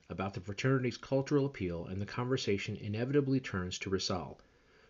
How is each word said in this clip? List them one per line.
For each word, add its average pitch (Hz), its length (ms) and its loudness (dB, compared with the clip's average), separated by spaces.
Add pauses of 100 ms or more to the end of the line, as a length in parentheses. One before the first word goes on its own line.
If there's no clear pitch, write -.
about 92 240 -2
the - 80 -6
fraternity's 123 560 2
cultural 139 480 2
appeal, 87 400 -2
and 95 160 -4
the 104 60 -4
conversation 117 680 0
inevitably 131 640 2
turns 90 400 -2
to 98 100 -6
Rizal. 92 500 -2 (500)